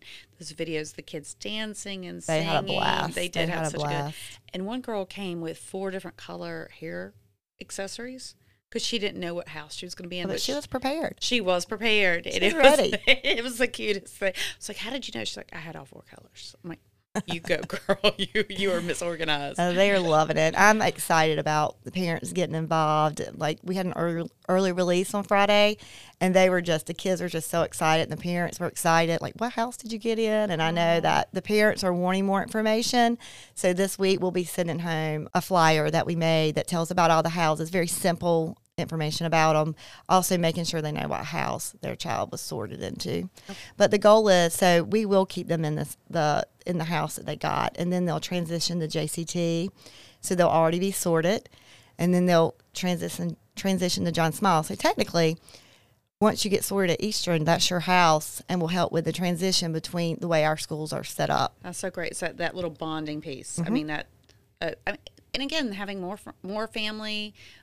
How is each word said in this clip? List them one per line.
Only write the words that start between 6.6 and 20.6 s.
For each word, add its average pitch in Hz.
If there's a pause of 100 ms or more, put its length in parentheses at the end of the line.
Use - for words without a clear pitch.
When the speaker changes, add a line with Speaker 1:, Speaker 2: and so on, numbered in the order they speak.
Speaker 1:
hair 175 (440)
accessories 240 (360)
'cause 233
she 233
didn't 196
know 170
what 175
house 151
she 185
was 175
gonna 180
be 180
in. 180
Speaker 2:
But 190
Speaker 1:
But -
Speaker 2:
she 262
Speaker 1:
sh- -
Speaker 2:
was 294
prepared. 269
Speaker 1:
She 247
was 180
prepared. 208
And -
Speaker 2:
She -
was 208
Speaker 1:
it -
was, 285
Speaker 2:
ready. -
Speaker 1:
<laughs> -
it -
was 247
the 240
cutest 208
thing. 190 (240)
It's -
like, 208
"How 214
did 262
you -
know?" 208
She's -
like, -
"I -
had 160
all 147
four -
colors." -
I'm 175
like, - (460)
"You 170
go, 170
<laughs> 175
girl. -
You, -
you 196
are 170
misorganized." 160
Speaker 2:
Oh, 175
they 196
are 196
loving 156
it. 160
I'm 214